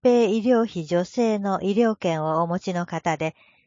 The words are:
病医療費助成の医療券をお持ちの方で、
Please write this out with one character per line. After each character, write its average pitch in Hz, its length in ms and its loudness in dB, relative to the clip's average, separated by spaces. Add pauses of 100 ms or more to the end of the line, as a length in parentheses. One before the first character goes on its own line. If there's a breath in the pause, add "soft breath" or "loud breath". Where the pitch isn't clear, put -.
病 240 320 4
医 226 60 0
療 226 240 2
費 175 240 -6
助 175 160 0
成 220 360 -2
の 196 220 -2
医 190 120 0
療 226 220 2
券 165 280 -2
を 160 180 0
お 170 60 0
持 175 120 -4
ち 185 140 -6
の 175 120 -4
方 165 320 -4
で、 160 180 -6 (320 soft breath)